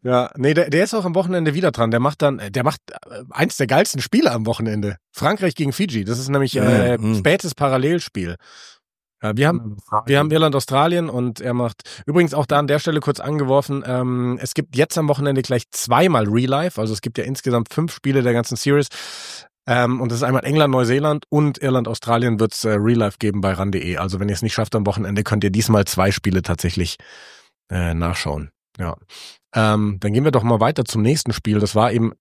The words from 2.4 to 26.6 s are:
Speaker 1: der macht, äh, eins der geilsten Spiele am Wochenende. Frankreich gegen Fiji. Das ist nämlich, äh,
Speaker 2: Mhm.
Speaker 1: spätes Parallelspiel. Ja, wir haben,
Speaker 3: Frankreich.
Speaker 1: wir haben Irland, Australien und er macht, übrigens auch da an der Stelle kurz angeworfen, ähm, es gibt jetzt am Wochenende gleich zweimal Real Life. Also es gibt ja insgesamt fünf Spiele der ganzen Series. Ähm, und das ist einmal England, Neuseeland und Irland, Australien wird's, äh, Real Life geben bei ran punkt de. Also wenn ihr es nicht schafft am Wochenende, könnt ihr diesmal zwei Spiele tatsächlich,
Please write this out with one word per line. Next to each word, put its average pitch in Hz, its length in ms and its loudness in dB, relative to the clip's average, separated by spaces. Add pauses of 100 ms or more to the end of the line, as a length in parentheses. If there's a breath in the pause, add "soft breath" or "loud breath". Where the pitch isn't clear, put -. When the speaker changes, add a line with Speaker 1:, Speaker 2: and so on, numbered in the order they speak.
Speaker 1:
der 120 120 -4
macht, 147 160 -2 (120)
äh, - 400 -18
eins - 260 -2
der 135 100 0
geilsten 135 360 2
Spiele 240 300 2
am 113 120 -2
Wochenende. 107 540 -4 (140)
Frankreich 185 420 0
gegen 139 180 -2
Fiji. 123 320 -2
Das 117 140 -4
ist 131 100 -8
nämlich, 139 280 0
äh, 120 420 2
Speaker 2:
Mhm. 107 160 0
Speaker 1:
spätes 147 400 0
Parallelspiel. 131 840 -2 (840 loud breath)
Ja, 107 120 -2
wir 139 140 2
haben, 113 340 -2
Speaker 3:
Frankreich. - 280 -4
Speaker 1:
wir 139 80 6
haben 147 120 2
Irland, 156 260 2
Australien 160 520 0
und 123 320 -4
er 123 140 -4
macht, 123 300 -4 (200 loud breath)
übrigens 151 300 2
auch 147 100 0
da 147 140 2
an 147 80 0
der 143 140 2
Stelle 151 200 -2
kurz 143 180 -2
angeworfen, 139 680 -2
ähm, 123 560 -2
es - 100 -8
gibt 147 240 -4
jetzt 160 220 0
am 156 100 0
Wochenende 139 320 0
gleich 127 300 -2
zweimal 123 580 2
Real 120 220 2
Life. 156 280 -2
Also 110 140 -2
es 104 80 -6
gibt 117 160 -8
ja 113 80 -4
insgesamt 123 480 -2
fünf 165 220 -2
Spiele 139 280 0
der 120 120 2
ganzen 120 220 -2
Series. 143 320 2 (800 loud breath)
Ähm, 123 360 2
und 120 100 -2
das 117 60 -4
ist 127 60 0
einmal 127 200 0
England, 147 260 2
Neuseeland 135 600 2
und 147 320 2
Irland, 127 260 0
Australien 113 520 0
wird's, 110 260 0
äh, 110 60 2
Real 110 260 2
Life 104 200 0
geben 101 220 0
bei 95 140 0
ran 95 160 -2
punkt 95 120 -2
de. 87 140 -4
Also 92 240 -4
wenn 101 80 -2
ihr 101 60 0
es - 80 -6
nicht 110 100 -2
schafft - 220 -4
am 107 100 0
Wochenende, 101 400 -2
könnt 104 200 0
ihr 101 60 2
diesmal 107 360 4
zwei 95 260 2
Spiele 92 300 0
tatsächlich, 87 560 -4 (720 loud breath)